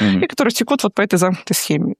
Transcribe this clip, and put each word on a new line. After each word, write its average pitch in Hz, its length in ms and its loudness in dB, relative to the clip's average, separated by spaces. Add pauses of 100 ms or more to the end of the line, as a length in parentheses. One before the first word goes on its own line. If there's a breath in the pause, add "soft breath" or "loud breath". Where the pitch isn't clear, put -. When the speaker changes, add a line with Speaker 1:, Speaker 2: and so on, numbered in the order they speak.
Speaker 1:
Мгм. 180 220 2
Speaker 2:
и 190 40 2
которые - 260 0
текут 240 300 -2
вот 202 120 0
по - 60 0
этой - 160 2
замкнутой 185 400 -2
схеме. 160 440 -2